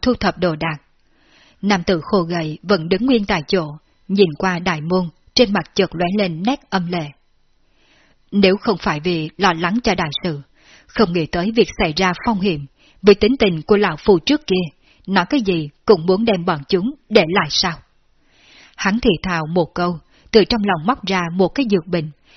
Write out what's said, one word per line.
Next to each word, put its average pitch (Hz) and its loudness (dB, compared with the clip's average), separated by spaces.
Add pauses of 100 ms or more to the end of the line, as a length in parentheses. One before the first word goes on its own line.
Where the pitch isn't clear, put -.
thu 247 2
thập 196 -2
đồ 165 0
đạc. 156 -4 (840)
Nam 196 2
tử 175 0
khô 196 0
gầy 165 -4
vẫn 170 0
đứng 190 0
nguyên 226 2
tại 185 -2
chỗ, 170 0 (420)
nhìn 196 4 (100)
qua 185 -2
đại 170 -4
môn, 175 -2 (260)
trên 233 4
mặt 196 -4
chợt 190 0
lóe 175 -2 (120)
lên 175 -2
nét 269 -2 (100)
âm 175 -2
lệ. 160 -4 (1200)
Nếu 196 4
không 208 -2
phải 156 -4
vì 165 -4
lo 185 2
lắng 175 -2
cho 208 0
đại 170 -4 (140)
sự, 151 -4 (460)
không 190 0
nghĩ 170 -2
tới 185 -4
việc 214 4 (100)
xảy 170 0
ra 185 0 (140)
phong 208 0
hiểm, 160 -2 (360)
vì 202 8
tính 214 2
tình 175 0
của 208 2
lão 190 0
phù 185 2
trước 294 -2
kia, 180 -2 (260)
nói 185 0
cái 294 2
gì 175 -2 (160)
cũng 170 4
muốn 190 2
đem 190 0
bọn 170 -2
chúng 196 0 (180)
để 214 4
lại 175 0
sao? 170 -4 (1000)
Hắn 202 0
thì 233 2 (120)
thào 170 -4
một 165 -2
câu, 175 -2 (320)
từ 214 6
trong 226 -2
lòng 175 -2
móc 233 -4
ra 185 -2 (100)
một 180 2
cái 277 -2
dược 185 0
bình, 170 -4 (260)